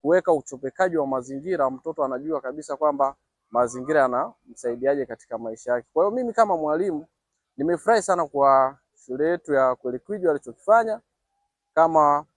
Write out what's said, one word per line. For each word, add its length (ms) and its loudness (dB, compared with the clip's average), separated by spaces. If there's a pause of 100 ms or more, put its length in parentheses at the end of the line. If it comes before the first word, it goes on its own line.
kuweka 300 2
uchopekaji 640 -4
wa 100 0
mazingira, 640 -4
mtoto 340 -6
anajua 360 -6
kabisa 360 -10
kwamba 380 0 (360)
mazingira 500 0
yanamsaidiaje 1040 -2
katika 320 -12
maisha 340 -8
yake. 200 -4
Kwa 120 2
hiyo 120 -2
mimi 160 -4
kama 240 2
mwalimu 500 -2 (500)
nimefurahi 460 0
sana 240 0
kwa 520 2 (280)
shule 220 -2
yetu 260 -2
ya 200 2
Kwelikwiji 520 -6
walichokifanya 760 0 (760)
kama 500 4 (120)